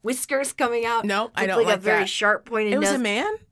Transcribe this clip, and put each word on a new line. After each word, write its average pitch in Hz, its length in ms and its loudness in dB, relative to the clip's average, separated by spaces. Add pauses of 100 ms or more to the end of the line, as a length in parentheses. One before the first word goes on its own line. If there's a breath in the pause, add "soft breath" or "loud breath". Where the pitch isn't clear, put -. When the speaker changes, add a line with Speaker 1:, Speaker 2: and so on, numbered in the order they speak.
Speaker 1:
whiskers 269 540 -2
coming 233 320 0
out 226 180 0
Speaker 2:
No, 208 300 0
I 190 80 -2
Speaker 1:
with, 190 60 0
Speaker 2:
don't 190 100 2
Speaker 1:
like, 233 80 4
Speaker 2:
like 208 100 4
Speaker 1:
a 190 40 -6
very 202 240 2
Speaker 2:
that. 190 40 -6
Speaker 1:
sharp - 380 0
pointed 214 260 -2
Speaker 2:
It 262 60 2
was 302 100 2
a 302 60 2
Speaker 1:
nose. 254 80 -2
Speaker 2:
man? 226 320 -2 (180)